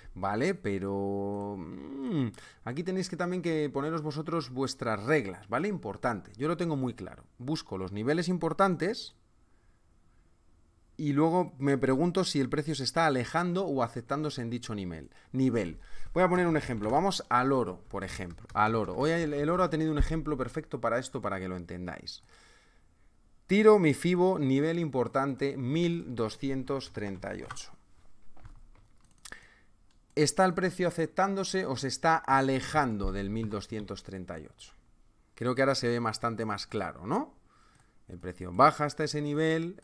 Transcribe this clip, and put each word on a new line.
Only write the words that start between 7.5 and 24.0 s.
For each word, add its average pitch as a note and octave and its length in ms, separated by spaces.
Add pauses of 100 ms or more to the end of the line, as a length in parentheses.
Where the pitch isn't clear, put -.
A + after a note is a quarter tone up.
los F#2 160
niveles D3 340
importantes F3 880 (1800)
y D3 160
luego E3 460
me C#3 180
pregunto D3 460
si - 160
el B2+ 100
precio D3 240
se C3 100
está E3 220
alejando E3+ 600
o C3+ 180
aceptándose C#3+ 580
en A#2 80
dicho A#2+ 240
nivel. E2+ 380 (220)
Nivel. A2+ 460 (340)
Voy F3 100
a F3+ 60
poner F3+ 180
un D#3+ 80
ejemplo. A2 340
Vamos F3+ 380
al B2+ 240
oro, G2 380
por F#2+ 160
ejemplo. F2 480
Al G#2+ 220
oro. F#2 200
Hoy C#3+ 160
el, E3 220
el D3 160
oro F3+ 160
ha F3 40
tenido D#3+ 220
un D3 60
ejemplo D3+ 400
perfecto C3 420
para A#2 180
esto, B2+ 240
para G2 160
que F#2 120
lo F#2 80
entendáis. F2+ 640 (1200)
Tiro G#3+ 320
mi D#3 160
FIBO, F3+ 460